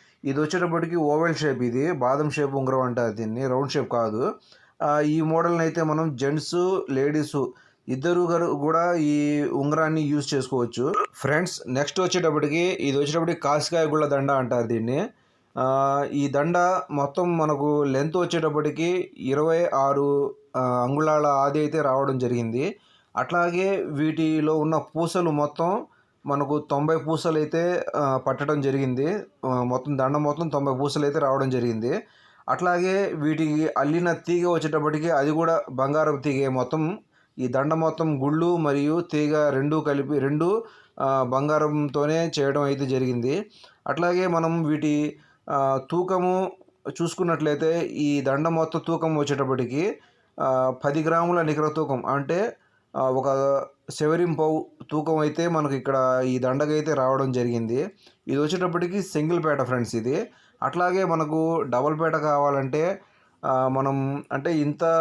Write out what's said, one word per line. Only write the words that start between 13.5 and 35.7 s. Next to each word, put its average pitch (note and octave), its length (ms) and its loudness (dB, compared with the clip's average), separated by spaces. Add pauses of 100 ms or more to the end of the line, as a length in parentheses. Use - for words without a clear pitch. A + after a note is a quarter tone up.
గుళ్ళ D3+ 200 2
దండ C#3 240 2
అంటారు B2 360 2
దీన్ని. A#2+ 420 -2 (500)
ఆ, C3+ 540 2
ఈ C#3 160 0
దండ F3 520 2 (100)
మొత్తం E3 480 0
మనకు D3 460 2
లెంత్ C#3+ 320 0
వచ్చేటప్పటికి D#3+ 1040 0
ఇరవై D#3+ 560 2
ఆరు, C#3 600 2 (220)
ఆ, B2 320 0
అంగుళాల D3+ 380 2
ఆది C#3+ 320 2
అయితే D3+ 240 0
రావడం C3+ 360 2
జరిగింది. A#2+ 580 -2 (400)
అట్లాగే F3 720 0
వీటిలో D#3 720 0
ఉన్న D#3 180 2
పూసలు E3+ 540 0
మొత్తం E3 560 -2 (400)
మనకు C#3+ 320 0
తొంభై D3 380 0
పూసలు D#3+ 400 -2
అయితే, E3 480 0 (120)
ఆ, C3+ 200 0
పట్టడం C#3+ 440 -2
జరిగింది. C#3 580 0 (280)
ఆ, B2+ 160 0
మొత్తం B2+ 360 -2
దండ C3+ 180 2
మొత్తం D3+ 320 0
తొంభై C#3 300 0
పూసలు C#3+ 260 0
అయితే C#3+ 140 0
రావడం C3+ 320 2
జరిగింది. A#2+ 500 -2 (480)
అట్లాగే F3+ 680 0
వీటికి D#3 540 0 (100)
అల్లిన E3 340 2
తీగ F3 360 0
వచ్చేటప్పటికి D#3 640 0
అది D3 200 2
కూడా E3 300 2 (100)